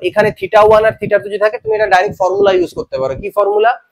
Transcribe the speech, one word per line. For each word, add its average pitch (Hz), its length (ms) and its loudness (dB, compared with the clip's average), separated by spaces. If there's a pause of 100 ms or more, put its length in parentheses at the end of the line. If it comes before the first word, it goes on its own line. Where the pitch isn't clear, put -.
এখানে 208 280 0
theta 208 380 2
one 214 160 4
আর 220 80 2
theta 208 260 -2
two 202 100 -8
যদি 202 100 -6
থাকে, 214 200 -2
তুমি 220 180 -4
এটা 214 100 -2
ডাইরেক্ট 190 320 0
ফর্মুলা 190 340 0
ইউজ 180 220 -2
করতে 147 240 -8
পারো। 131 160 -4
কি 190 160 -10
ফর্মুলা? 208 480 0 (140)